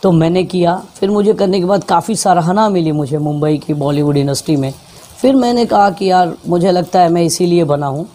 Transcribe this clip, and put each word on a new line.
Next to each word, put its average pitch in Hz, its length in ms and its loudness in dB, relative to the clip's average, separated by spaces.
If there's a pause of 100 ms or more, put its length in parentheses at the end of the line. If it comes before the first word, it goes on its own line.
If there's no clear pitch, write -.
तो 190 80 2
मैंने 170 320 2
किया। 175 400 -2 (120)
फिर 190 140 -4
मुझे 208 240 0
करने 196 260 0
के 175 60 -2
बाद 190 180 0
काफ़ी 180 320 -2
सराहना 180 540 2
मिली 170 220 0
मुझे 147 260 -4
मुंबई 151 400 -2
की 151 160 -6
Bollywood 147 440 0
industry 139 380 -2
में। 135 180 -2 (480)
फिर 269 140 2
मैंने 240 300 2
कहा 202 240 2
कि 190 220 -2
यार, 180 220 2 (140)
मुझे 175 240 0
लगता 180 300 0
है 175 80 4
मैं 170 140 2
इसीलिए 175 400 0
बना 143 240 -2
हूँ 147 280 -6